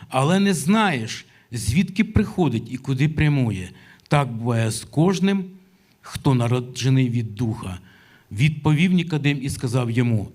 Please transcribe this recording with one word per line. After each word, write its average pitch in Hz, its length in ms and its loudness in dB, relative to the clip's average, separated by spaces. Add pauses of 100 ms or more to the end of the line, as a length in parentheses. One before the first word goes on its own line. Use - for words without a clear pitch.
але 151 320 2
не 202 140 2
знаєш, 156 720 0 (240)
звідки 120 540 0
приходить 139 680 0
і 131 40 -8
куди 139 320 0
прямує. 131 640 0 (380)
Так 139 240 0
буває 113 380 0
з - 140 -8
кожним, 190 600 2 (560)
хто - 340 0
народжений 123 760 0
від 113 240 -4
духа. 104 440 -6 (540)
Відповів 151 600 2
Нікодим 151 500 0
і 139 80 -4
сказав 120 400 -2
йому: 113 440 0